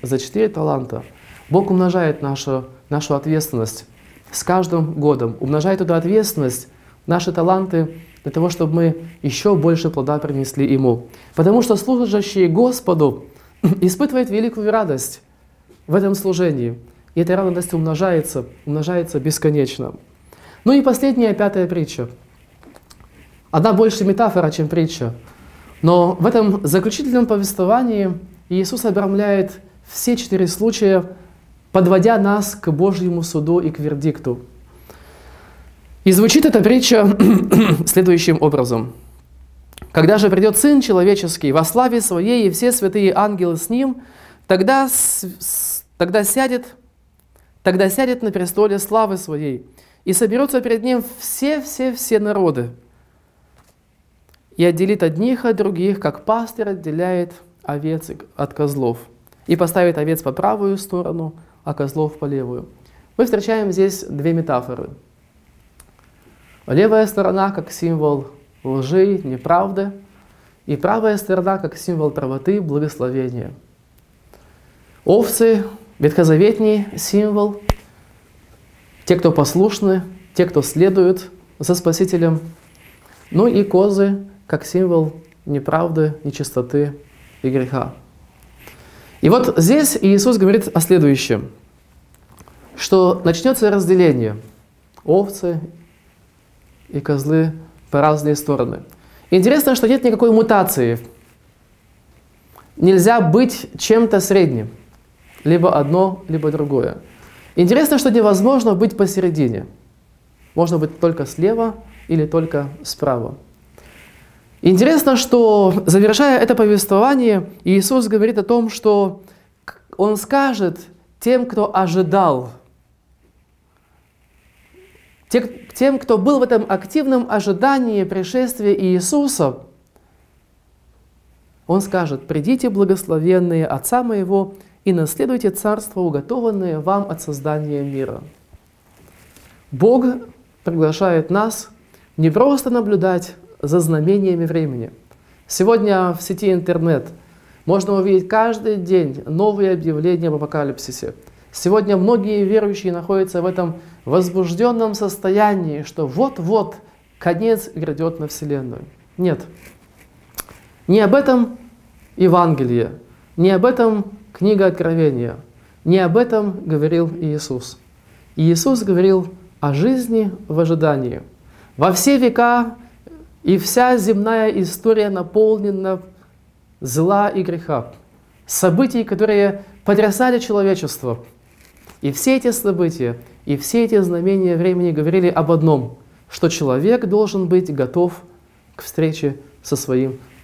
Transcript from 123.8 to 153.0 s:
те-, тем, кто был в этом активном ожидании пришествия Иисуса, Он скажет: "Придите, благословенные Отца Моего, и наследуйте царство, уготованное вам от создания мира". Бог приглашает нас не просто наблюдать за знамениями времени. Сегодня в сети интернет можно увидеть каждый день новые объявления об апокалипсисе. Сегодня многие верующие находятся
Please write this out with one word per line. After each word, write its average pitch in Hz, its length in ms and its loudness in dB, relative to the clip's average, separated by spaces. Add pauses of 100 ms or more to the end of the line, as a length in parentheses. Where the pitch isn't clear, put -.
те-, - 460 -2
тем, 269 240 0
кто 233 180 0
был 262 220 2
в 254 40 0
этом 226 260 2
активном 247 600 -2
ожидании 208 760 0
пришествия 202 680 -2
Иисуса, 185 840 0 (2000)
Он 185 140 0
скажет: 175 460 -4
"Придите, 233 440 -2
благословенные 180 960 2
Отца 240 360 -2
Моего, 196 520 -2 (300)
и 196 80 2
наследуйте 233 580 -2
царство, 208 500 -4
уготованное 180 800 -4
вам 196 300 -2
от 160 100 -10
создания 147 640 -6
мира". 135 400 -8 (1500)
Бог 226 340 4 (600)
приглашает 165 640 0
нас 214 380 -2 (480)
не 160 140 2
просто 262 400 2
наблюдать 190 640 0 (240)
за 156 200 0
знамениями 170 640 0
времени. 143 460 -4 (540)
Сегодня 196 680 2
в 175 80 -12
сети 190 300 -2
интернет 170 560 0 (580)
можно 190 280 0
увидеть 185 340 2
каждый 220 480 0
день 170 500 -2
новые 196 460 0
объявления 165 560 -2
об 151 80 -2
апокалипсисе. 143 800 -8 (360)
Сегодня 202 460 0
многие 202 480 0
верующие 202 480 0
находятся 185 500 -2